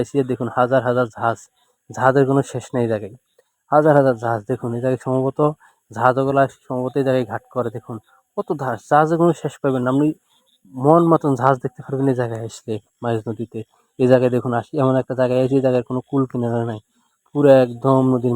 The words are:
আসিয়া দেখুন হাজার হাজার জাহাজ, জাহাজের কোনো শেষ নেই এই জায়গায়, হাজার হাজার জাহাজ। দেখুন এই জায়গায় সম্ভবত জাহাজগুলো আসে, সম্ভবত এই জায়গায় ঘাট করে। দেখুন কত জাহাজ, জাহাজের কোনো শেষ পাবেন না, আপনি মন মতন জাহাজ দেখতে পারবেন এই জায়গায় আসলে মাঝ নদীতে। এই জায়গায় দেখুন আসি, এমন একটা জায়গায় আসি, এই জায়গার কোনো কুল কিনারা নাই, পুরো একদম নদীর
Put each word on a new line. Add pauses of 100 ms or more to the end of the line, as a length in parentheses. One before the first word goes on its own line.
আসিয়া
দেখুন
হাজার
হাজার
জাহাজ, (500)
জাহাজের
কোনো (100)
শেষ
নেই
এই
জায়গায়, (560)
হাজার
হাজার
জাহাজ।
দেখুন
এই
জায়গায়
সম্ভবত (520)
জাহাজগুলো
আসে,
সম্ভবত
এই
জায়গায়
ঘাট (100)
করে।
দেখুন (420)
কত (120)
জাহাজ, (100)
জাহাজের
কোনো (100)
শেষ
পাবেন
না,
আপনি (680)
মন (100)
মতন
জাহাজ
দেখতে
পারবেন
এই
জায়গায়
আসলে (300)
মাঝ (120)
নদীতে। (400)
এই
জায়গায়
দেখুন
আসি,
এমন
একটা
জায়গায়
আসি,
এই
জায়গার
কোনো (100)
কুল
কিনারা
নাই, (560)
পুরো (140)
একদম (120)
নদীর